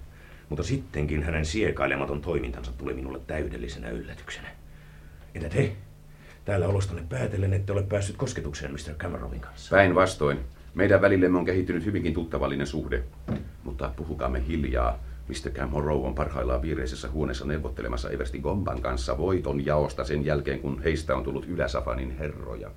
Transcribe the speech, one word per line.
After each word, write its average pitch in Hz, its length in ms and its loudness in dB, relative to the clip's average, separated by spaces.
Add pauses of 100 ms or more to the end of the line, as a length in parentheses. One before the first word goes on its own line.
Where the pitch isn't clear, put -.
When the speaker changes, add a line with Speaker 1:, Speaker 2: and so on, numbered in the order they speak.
(480)
Speaker 1:
mutta 76 140 -2
sittenkin 76 600 0
hänen 78 220 2
siekailematon 71 760 2
toimintansa 60 580 -2
tuli 65 160 -4
minulle 65 320 -8
täydellisenä 62 600 -6
yllätyksenä. - 600 -10 (840)
Entä 78 140 -4
te? 101 240 2 (760)
Täällä 92 200 4
olostanne 98 400 2
päätellen 101 440 2
ette 98 200 2
ole 98 100 2
päässyt - 340 0
kosketukseen 73 560 -4
mister 76 220 -6
Cameronin 78 460 -4
kanssa. - 360 0
Speaker 2:
Päinvastoin. 87 600 6 (360)
Meidän 95 260 8
välillemme 92 380 8
on 85 60 4
kehittynyt 90 400 2
hyvinkin 85 300 2
tuttavallinen 71 520 0
suhde. 65 360 -2 (600)
Mutta 69 320 -4
puhukaamme 67 500 -2
hiljaa. 64 520 2 (300)
mister 67 240 -4
Cameron 69 540 0
on 65 80 -2
parhaillaan 65 480 0
viereisessä 65 480 -4
huoneessa 65 360 -2
neuvottelemassa 62 640 -2
Eversti - 280 -4
Gomban 69 440 -2
kanssa 64 360 -2
voiton 73 480 2
jaosta 73 380 2
sen 73 200 0
jälkeen, 71 360 2
kun 67 220 -2
heistä 78 340 2
on 65 80 -2
tullut 67 240 -4
Yläsafanin 65 720 -2
herroja. 60 580 -6